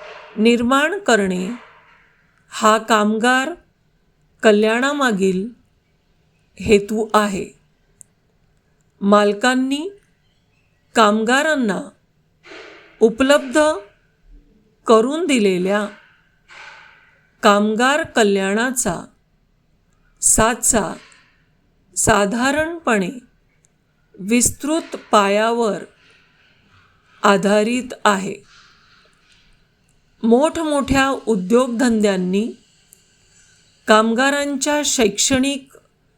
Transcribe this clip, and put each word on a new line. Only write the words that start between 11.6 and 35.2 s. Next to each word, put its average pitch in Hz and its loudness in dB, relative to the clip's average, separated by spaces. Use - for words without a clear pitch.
उपलब्ध 262 2
करून 262 2
दिलेल्या 202 0
कामगार 220 2
कल्याणाचा 202 -2
साचा 220 0
साधारणपणे 233 -2
विस्तृत 247 -2
पायावर 214 0
आधारित 214 0
आहे. 196 0
मोठमोठ्या 277 2
उद्योगधंद्यांनी 220 0
कामगारांच्या 277 0
शैक्षणिक 269 -2